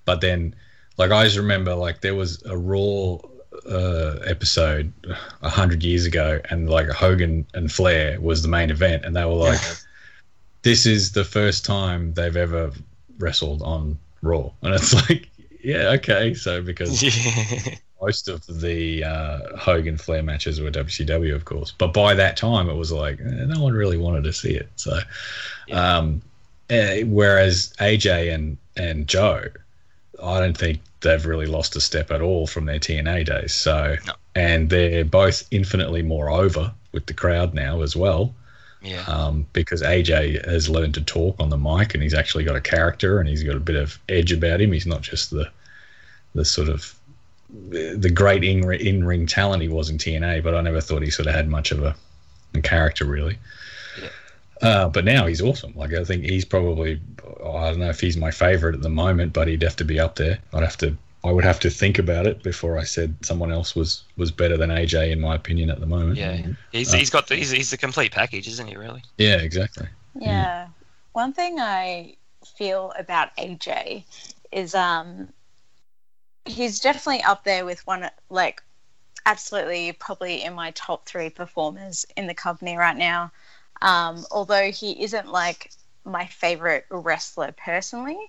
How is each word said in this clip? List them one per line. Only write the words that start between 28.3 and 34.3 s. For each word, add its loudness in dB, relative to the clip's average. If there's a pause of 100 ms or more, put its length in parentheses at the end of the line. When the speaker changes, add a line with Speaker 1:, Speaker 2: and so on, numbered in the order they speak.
Speaker 1:
and, -4 (200)
and -4
Joe, 2 (760)
I -2
don't 2
think 0 (200)
they've 4
really -2
lost -2
a -2
step -2
at 0
all 0
from -4
their -2
T -2
N -2
A 0
days. -4
So, 0 (100)
Speaker 2:
No. -8 (240)